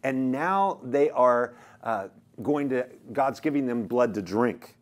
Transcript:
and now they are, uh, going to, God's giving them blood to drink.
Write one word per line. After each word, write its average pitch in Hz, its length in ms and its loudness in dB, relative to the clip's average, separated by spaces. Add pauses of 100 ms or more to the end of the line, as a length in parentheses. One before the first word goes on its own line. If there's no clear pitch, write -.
and 131 260 0
now 185 540 0
they 143 260 2
are, 123 440 4 (280)
uh, 104 260 -4 (340)
going 143 260 0
to, 127 180 -2 (280)
God's 135 260 0
giving 143 260 -2
them 120 200 -2
blood 120 280 2
to 101 80 -4
drink. 98 600 -2